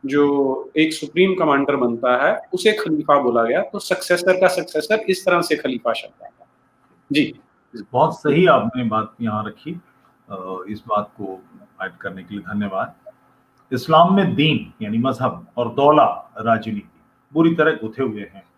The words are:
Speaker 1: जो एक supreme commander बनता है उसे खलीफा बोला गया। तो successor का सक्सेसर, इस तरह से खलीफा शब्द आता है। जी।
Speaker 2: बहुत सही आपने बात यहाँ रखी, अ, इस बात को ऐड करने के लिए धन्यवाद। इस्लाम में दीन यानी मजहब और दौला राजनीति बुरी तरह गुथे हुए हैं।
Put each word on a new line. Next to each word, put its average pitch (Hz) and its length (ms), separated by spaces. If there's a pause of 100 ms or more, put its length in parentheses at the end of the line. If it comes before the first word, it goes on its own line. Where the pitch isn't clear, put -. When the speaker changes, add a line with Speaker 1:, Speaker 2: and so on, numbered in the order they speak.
Speaker 1:
जो 143 580 (140)
एक 156 160
supreme 185 420
commander 143 400
बनता 123 520
है 214 140 (120)
उसे 208 180
खलीफा 151 480
बोला 120 240
गया। 139 180
तो 104 180
successor 180 600
का 185 60
सक्सेसर, 160 480
इस 196 300
तरह 175 160
से 156 140
खलीफा 120 380
शब्द - 300
आता - 200
है। - 40 (640)
जी। - 280 (520)
Speaker 2:
बहुत 131 280
सही 151 260
आपने 123 380
बात 107 380
यहाँ 107 260
रखी, 175 340 (480)
अ, 92 380
इस 104 200
बात 104 220 (120)
को 95 220 (380)
ऐड 92 100
करने 95 320
के 98 120
लिए 95 80
धन्यवाद। 101 500 (800)
इस्लाम 160 440
में 180 200
दीन 147 460
यानी 107 160
मजहब 127 500 (100)
और 117 120
दौला 143 680
राजनीति 110 640 (320)
बुरी 165 220
तरह 156 160
गुथे 110 320
हुए 107 180
हैं। 98 360